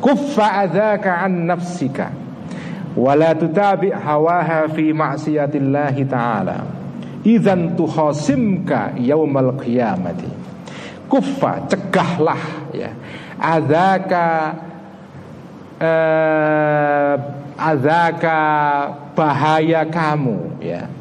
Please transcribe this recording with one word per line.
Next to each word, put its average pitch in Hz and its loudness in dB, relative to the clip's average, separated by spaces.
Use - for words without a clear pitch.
"Kuffa 208 2
adzaka 185 0
an 175 0
nafsika, 175 -4
wa 131 4
la 160 6
tutabi' 170 2
hawaha 156 0
fi 156 2
ma'siyatillahi 143 0
ta'ala. 117 0
Idzan 180 4
tukhasimka 156 0
yaumal 135 2
qiyamati." 95 -2
Kuffa, - 0
cegahlah 160 -2
ya. 95 -8
Adzaka, 165 2
eh, 151 2
adzaka, 160 2
bahaya 156 2
kamu 151 -2
ya 85 -6